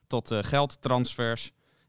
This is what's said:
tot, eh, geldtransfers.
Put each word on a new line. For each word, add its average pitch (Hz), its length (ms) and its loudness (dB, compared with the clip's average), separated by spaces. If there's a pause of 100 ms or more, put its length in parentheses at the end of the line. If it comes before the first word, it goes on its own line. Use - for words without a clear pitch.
tot, - 240 -4
eh, 113 120 2
geldtransfers. 123 1080 0 (380)